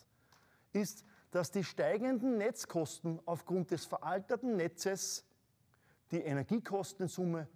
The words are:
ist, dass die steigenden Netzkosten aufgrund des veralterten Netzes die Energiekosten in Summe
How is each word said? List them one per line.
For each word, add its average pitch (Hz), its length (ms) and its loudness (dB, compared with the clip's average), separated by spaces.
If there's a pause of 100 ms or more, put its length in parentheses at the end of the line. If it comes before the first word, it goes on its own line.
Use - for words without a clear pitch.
(720)
ist, - 320 -2 (260)
dass 180 200 0
die 196 140 2
steigenden 226 720 2
Netzkosten 170 880 0
aufgrund 170 460 0
des 170 160 -2
veralterten 208 680 -2
Netzes 180 680 -2 (880)
die 170 100 0
Energiekosten 185 840 -2
in 170 40 -2
Summe 165 480 -2